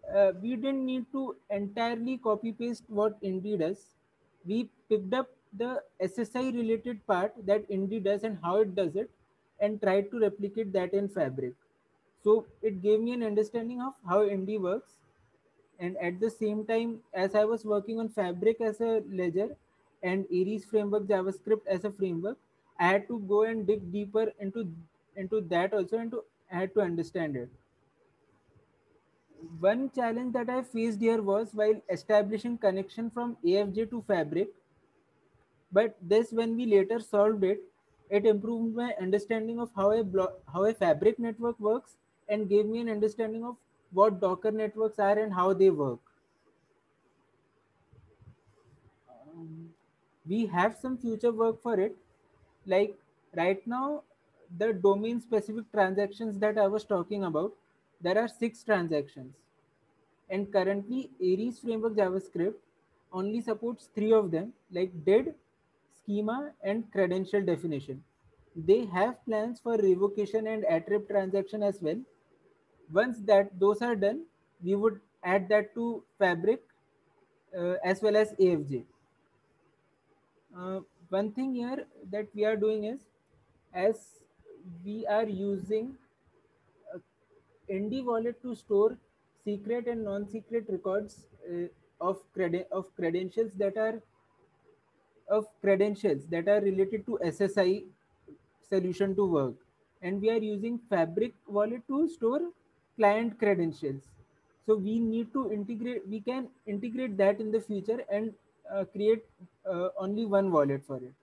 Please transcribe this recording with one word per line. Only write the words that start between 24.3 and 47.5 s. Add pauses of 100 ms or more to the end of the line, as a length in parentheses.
into, (480)
into
that
also
and
to, (280)
I
had
to
understand
it. (2000)
One
challenge
that
I
faced
here
was
while
establishing
connection
from
A
F
J
to
Fabric, (1200)
but
this,
when
we
later
solved
it, (480)
it
improved
my
understanding
of
how
a
blo-, (180)
how
a
Fabric
network
works (320)
and
gave
me
an
understanding
of (360)
what
Docker
networks
are
and
how
they
work. (3250)